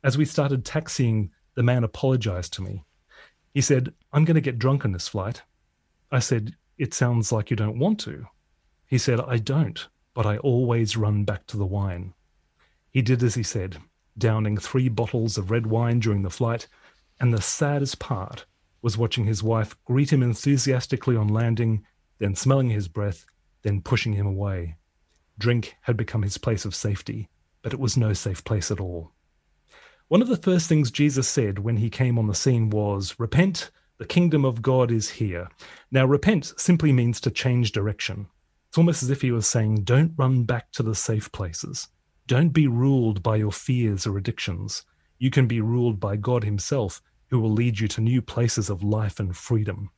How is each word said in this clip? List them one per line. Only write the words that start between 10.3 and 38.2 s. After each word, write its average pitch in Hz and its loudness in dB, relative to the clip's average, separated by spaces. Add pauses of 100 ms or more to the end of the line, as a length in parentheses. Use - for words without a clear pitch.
always 117 0
run 104 0
back 101 -4
to - -12
the 101 -2
wine." 92 -6 (760)
He 135 0
did 120 2
as 117 0
he 120 -2
said, 92 -6 (400)
downing 107 0
three 127 -2
bottles 113 -2
of 92 -6
red 117 0
wine 117 2
during 107 0
the 101 -4
flight, 117 -4 (500)
and 120 2
the 110 0
saddest 143 -2
part - -8 (380)
was 110 -2
watching 117 0
his 104 0
wife 110 0 (120)
greet 139 2
him 139 4
enthusiastically 127 0
on 107 2
landing, 113 0 (320)
then 98 -2
smelling 131 2
his 104 -2
breath, 101 -6 (380)
then 98 0
pushing 113 -2
him 101 0
away. 95 -4 (640)
Drink 117 0
had 120 -2
become 110 -2
his 98 -2
place - -2
of 98 -6
safety, 107 -6 (320)
but 120 -6
it 127 -8
was 123 0
no 110 2
safe - -6
place 104 -2
at 95 -2
all. 87 -8 (960)
One 180 6
of 247 2
the 240 2
first 175 2
things 151 4
Jesus 139 2
said 101 0
when 113 0
he 113 0
came 120 2
on 110 2
the 104 0
scene 117 2
was, 104 -2
"Repent, 160 0 (260)
the - -14
kingdom 160 4
of 120 0
God 127 2
is 110 0
here." 87 -6 (420)
Now, 131 4
repent 143 2
simply 160 4
means 120 2
to 123 2
change 123 0
direction. 101 -4 (420)